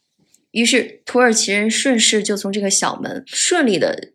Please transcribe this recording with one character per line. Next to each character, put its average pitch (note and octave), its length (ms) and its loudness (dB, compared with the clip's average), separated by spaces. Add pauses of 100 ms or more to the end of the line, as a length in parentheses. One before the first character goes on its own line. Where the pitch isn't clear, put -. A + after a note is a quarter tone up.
(520)
于 A#3 140 0
是 A#3 400 0
土 - 140 0
耳 B3 120 6
其 A3 220 0
人 G#3 160 0
顺 A#3 300 0
势 G#3+ 240 2
就 G#3 120 -2
从 G3 160 -6
这 G#3 80 -4
个 G3 120 -2
小 - 280 -2
门 F#2+ 280 -10
顺 - 400 0
利 G3 100 2
的 - 380 -2